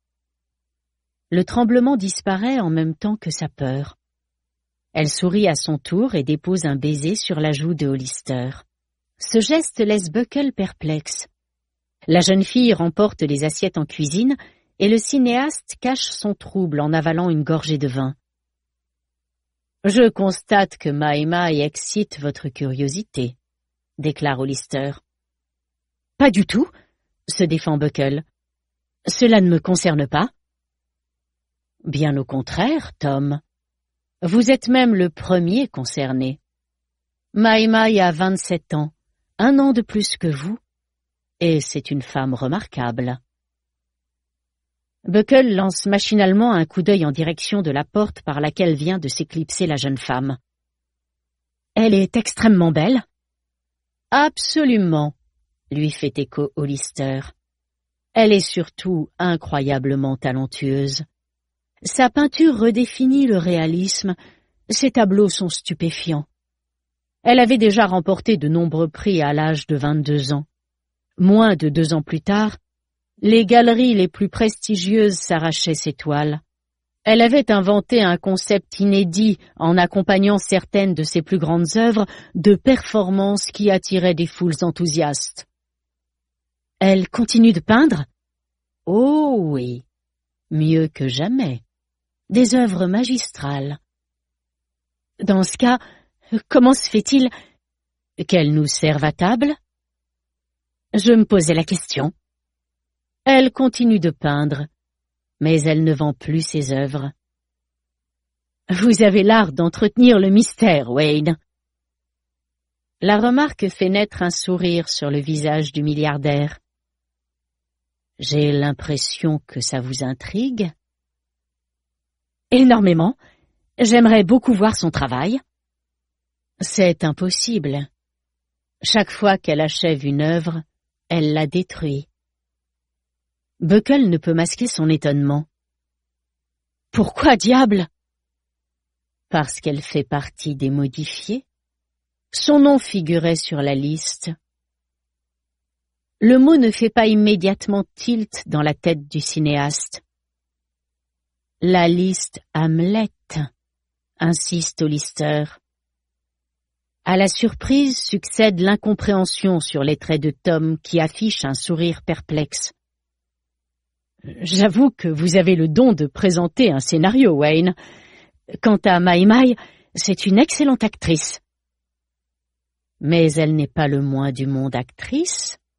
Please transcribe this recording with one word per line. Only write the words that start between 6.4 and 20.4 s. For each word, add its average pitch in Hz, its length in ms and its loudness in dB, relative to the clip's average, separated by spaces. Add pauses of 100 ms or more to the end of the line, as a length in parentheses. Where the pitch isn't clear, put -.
un 139 100 -2
baiser 147 400 -4
sur 170 240 -6
la 156 120 -2
joue 156 240 -4
de 147 120 -4
Hollister. 131 600 -6 (680)
Ce - 200 -2
geste 302 400 -2
laisse 208 320 -2
Buckle 247 420 -4
perplexe. - 760 -8 (800)
La 175 140 4
jeune 190 220 2
fille 247 300 2
remporte 170 480 -2
les 147 220 -2
assiettes 170 340 -4
en 151 80 -2
cuisine 185 520 -2 (420)
et 196 80 2
le 220 100 4
cinéaste 254 840 -2
cache 254 280 -4
son - 240 -6
trouble 165 460 -4
en 151 140 -2
avalant 165 360 -2
une 151 140 0
gorgée 156 340 -2
de 139 100 -4
vin. « 131 280 -4 (1700)
Je 220 240 4
constate 196 680 -2